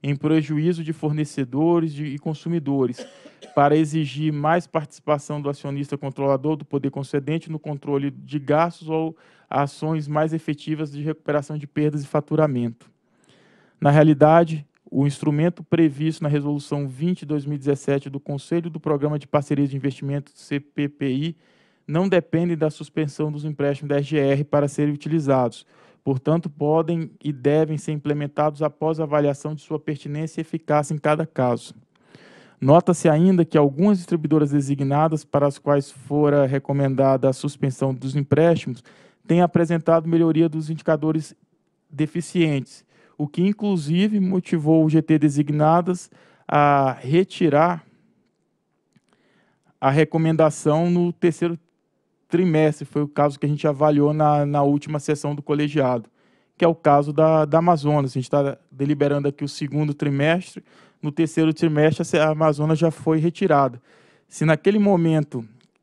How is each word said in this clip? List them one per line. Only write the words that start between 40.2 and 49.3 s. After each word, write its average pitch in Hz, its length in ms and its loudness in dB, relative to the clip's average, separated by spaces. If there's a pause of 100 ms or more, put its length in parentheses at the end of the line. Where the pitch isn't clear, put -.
dos 156 220 -6
indicadores 156 680 -4 (520)
deficientes, 151 960 -4 (320)
o 151 120 -4
que, 170 140 -2
inclusive, 202 760 0
motivou 165 640 2
o 160 60 2
G 156 100 4
T 156 200 2
designadas 151 880 0 (380)
a 143 520 2
retirar 165 840 0 (2000)